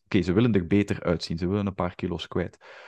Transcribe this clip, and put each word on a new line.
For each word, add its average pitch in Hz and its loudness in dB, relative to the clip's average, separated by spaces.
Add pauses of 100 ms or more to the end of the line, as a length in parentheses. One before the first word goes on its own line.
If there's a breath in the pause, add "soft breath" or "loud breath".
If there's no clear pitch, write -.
oké, 98 2
ze 87 0
willen 117 4
er 90 2
beter 101 2
uitzien, 85 -2
ze 87 -2
willen 101 0
een 95 -4
paar 90 -4
kilo's 87 -6
kwijt. - -6 (300 loud breath)